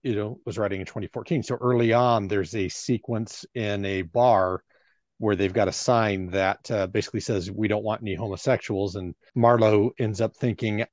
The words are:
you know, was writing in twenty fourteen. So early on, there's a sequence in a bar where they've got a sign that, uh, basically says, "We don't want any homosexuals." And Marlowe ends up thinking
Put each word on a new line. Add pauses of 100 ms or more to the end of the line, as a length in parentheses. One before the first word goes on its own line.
you
know,
was
writing
in
twenty
fourteen.
So
early
on,
there's
a
sequence (100)
in
a
bar (560)
where
they've
got
a
sign
that,
uh,
basically
says,
"We
don't
want
any
homosexuals."
And (200)
Marlowe
ends
up
thinking